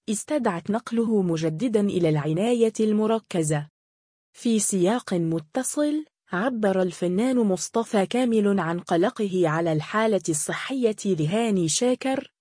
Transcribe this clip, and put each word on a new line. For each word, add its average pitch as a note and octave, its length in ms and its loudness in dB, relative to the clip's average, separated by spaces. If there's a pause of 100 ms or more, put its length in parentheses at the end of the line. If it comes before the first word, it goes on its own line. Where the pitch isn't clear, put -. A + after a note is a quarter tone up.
(100)
استدعت G#3+ 600 -2
نقله A3+ 520 0
مجددا E3 580 0
إلى F#3 280 2
العناية G3 720 2
المركزة. G#3+ 880 0 (680)
في A3+ 220 0
سياق G3+ 560 0
متصل، B3+ 880 -2 (280)
عبر G3+ 500 0
الفنان F#3 540 0
مصطفى G#3 680 0
كامل A3 540 2
عن E3+ 200 -2
قلقه F#3 680 0
على E3 240 0
الحالة G#3 560 0
الصحية G#3+ 760 -2
لهاني F#3+ 640 0
شاكر B3+ 720 -2